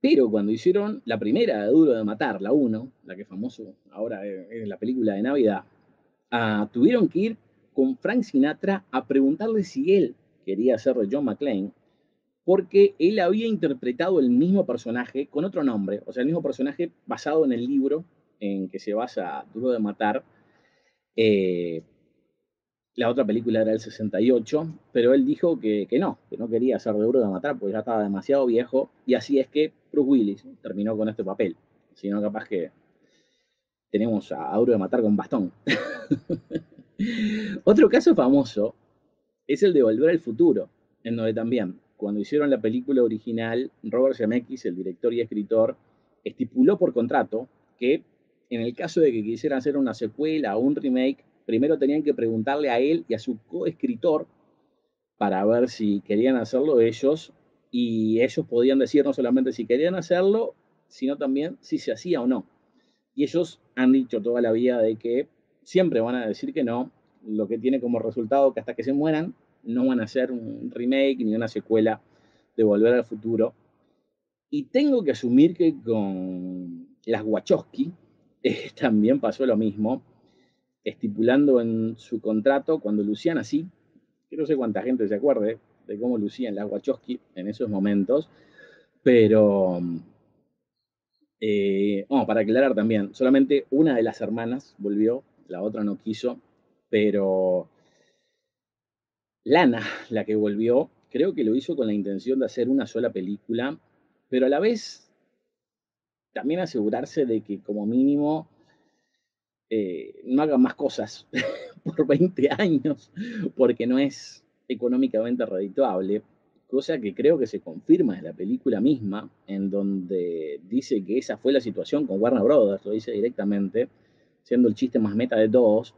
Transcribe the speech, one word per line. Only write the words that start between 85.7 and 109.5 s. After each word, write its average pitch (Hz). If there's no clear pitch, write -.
de 104
cómo 123
lucían 104
las 101
Wachowski 123
en 92
esos 110
momentos, 101
pero, 104
eh, 101
oh, 135
para 110
aclarar 123
también, 107
solamente 135
una 143
de 113
las 113
hermanas 117
volvió 107
la 90
otra 107
no 101
quiso, 123
pero 95
Lana, 123
la 110
que 107
volvió, 110
creo 156
que 139
lo 110
hizo 139
con 127
la 107
intención 101
de 131
hacer 120
una 131
sola 117
película, 110
pero 127
a -
la 143
vez -
también 156
asegurarse 123
de 110
que 101
como 104
mínimo, 143